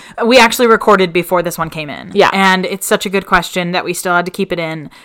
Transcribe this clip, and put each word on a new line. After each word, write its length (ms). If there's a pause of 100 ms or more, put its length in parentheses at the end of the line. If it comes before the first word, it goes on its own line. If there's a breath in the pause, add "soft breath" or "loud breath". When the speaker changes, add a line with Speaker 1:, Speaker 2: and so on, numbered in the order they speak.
(200 loud breath)
Speaker 1:
No, 60
Speaker 2:
<laughs> 0
Speaker 1:
we 140
actually 280
recorded 440
before 320
this 140
one 120
came 200
in. 240
Speaker 2:
Yeah. 180
Speaker 1:
And 340
it's 220
such 180
a 40
good 160
question 480
that 100
we 100
still 220
had 100
to 60
keep 220
it 60
in. 300 (160 soft breath)